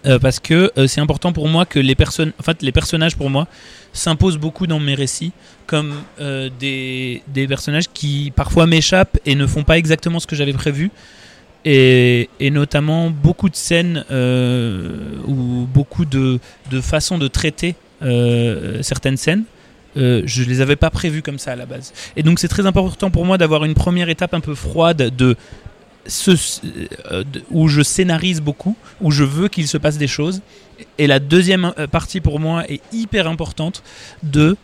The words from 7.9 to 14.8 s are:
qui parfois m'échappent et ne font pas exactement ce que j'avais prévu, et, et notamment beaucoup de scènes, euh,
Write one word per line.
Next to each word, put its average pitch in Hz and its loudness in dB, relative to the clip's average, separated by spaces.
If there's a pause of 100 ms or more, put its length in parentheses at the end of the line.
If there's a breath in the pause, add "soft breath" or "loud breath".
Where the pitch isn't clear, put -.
qui 143 -4
parfois 165 4
m'échappent 170 4
et 139 2
ne 139 2
font 151 -2
pas 160 4
exactement 165 0
ce - -6
que 156 -6
j'avais 143 -2
prévu, 147 -2 (760 loud breath)
et, 127 6 (100)
et 139 2
notamment 151 0
beaucoup 160 2
de - -12
scènes, 170 0
euh, 123 0